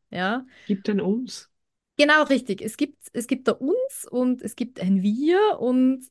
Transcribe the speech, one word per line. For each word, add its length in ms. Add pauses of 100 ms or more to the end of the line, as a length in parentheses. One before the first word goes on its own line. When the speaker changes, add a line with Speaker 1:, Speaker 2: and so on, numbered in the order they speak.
(100)
Speaker 1:
Ja? 360 (200)
Speaker 2:
Gibt 220
ein 120
Uns. 500 (460)
Speaker 1:
Genau, 280
richtig. 380
Es 140
gibt, 200 (160)
es 140
gibt 220
da 40
uns 560
und 340
es 120
gibt 260
ein 220
Wir 560
und, 520